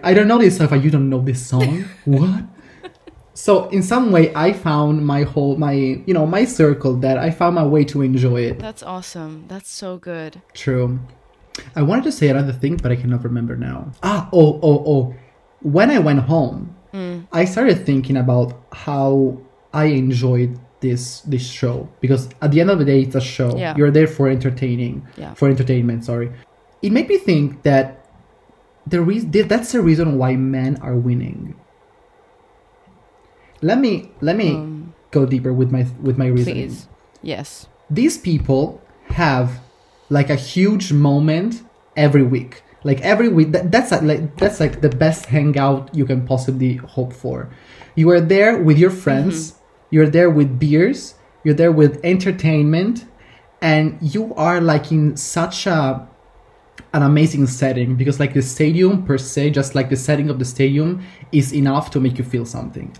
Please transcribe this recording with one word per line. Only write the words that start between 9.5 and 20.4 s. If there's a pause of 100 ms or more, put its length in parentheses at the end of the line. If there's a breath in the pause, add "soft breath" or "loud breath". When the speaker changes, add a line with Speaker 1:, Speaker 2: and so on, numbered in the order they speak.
Speaker 2:
so
good. (120)
Speaker 1:
True. (760 loud breath)
I
wanted
to
say
another
thing,
but
I
cannot
remember
now. (100)
Ah,
oh,
oh, (140)
oh. (460 loud breath)
When
I
went
home, (200)
Speaker 2:
Mm.
Speaker 1:
I
started
thinking
about (140)
how (360)
I (180)
enjoyed (220)